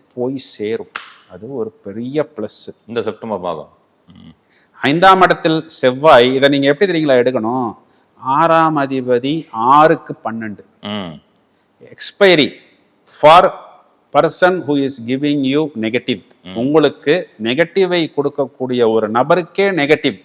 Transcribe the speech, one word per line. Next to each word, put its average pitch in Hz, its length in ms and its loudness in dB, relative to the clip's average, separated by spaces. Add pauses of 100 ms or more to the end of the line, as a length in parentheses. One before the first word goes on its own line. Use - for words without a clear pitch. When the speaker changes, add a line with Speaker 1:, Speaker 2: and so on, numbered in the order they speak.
(160)
Speaker 1:
போய் 127 220 -6
சேரும். 113 540 -8 (400)
அது 107 240 -16
ஒரு 110 160 -4 (120)
பெரிய 127 520 -6
பிளஸ். - 340 -12 (160)
Speaker 2:
இந்த 117 160 -6
செப்டம்பர் 107 380 -8
மாதம். 85 300 -10 (380)
ம். 87 260 -20 (480)
Speaker 1:
ஐந்தாம் 185 400 4
இடத்தில் 160 440 0
செவ்வாய், 131 680 4
இதை 135 140 2
நீங்க 139 180 0
எப்படி 180 240 0
தெரியுங்களா 156 180 -2
எடுக்கணும்? 123 680 0 (400)
ஆறாம் 160 600 0
அதிபதி 135 760 -4
ஆறுக்கு 143 720 2
பன்னெண்டு. 110 360 -10 (220)
Speaker 2:
ம். 95 380 -10 (640)
Speaker 1:
Expiry 165 640 2 (560)
for 165 460 4 (600)
person 165 500 0
who 143 120 -2
is 139 140 -2 (160)
giving 143 340 -2
you 139 300 -2 (120)
negative. 113 400 -4 (220)
Speaker 2:
ம். 92 120 -16
Speaker 1:
உங்களுக்கு 147 760 0 (140)
நெகட்டிவை 170 720 -2
கொடுக்கக்கூடிய 127 760 -2
ஒரு 110 200 0
நபருக்கே 170 600 0
நெகட்டிவ். 143 540 -2